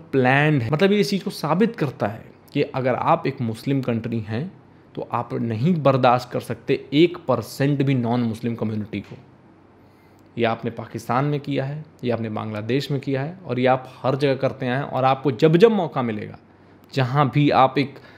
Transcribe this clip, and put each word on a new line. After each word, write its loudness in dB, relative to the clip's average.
प्लान्ड 4
है। -4
मतलब 4
ये 4
इस 0
चीज़ -2
को -8
साबित 0
करता -2
है -10
कि 2
अगर -2
आप 0
एक -4
मुस्लिम -2
कंट्री -4
हैं -6
तो -10
आप -6
नहीं 0
बर्दाश्त 4
कर -4
सकते -4
एक 4
परसेंट 0
भी 2
नॉन 0
मुस्लिम -4
कम्युनिटी -4
को। -14
ये 0
आपने -2
पाकिस्तान -4
में -2
किया -4
है, -10
ये -2
आपने -4
बांग्लादेश -4
में -2
किया -4
है -10
और -4
ये 2
आप 2
हर 0
जगह 0
करते -4
आए -2
हैं। -4
और -2
आपको 2
जब 6
जब 8
मौका -2
मिलेगा, -6
जहाँ 2
भी 4
आप 4
एक, -2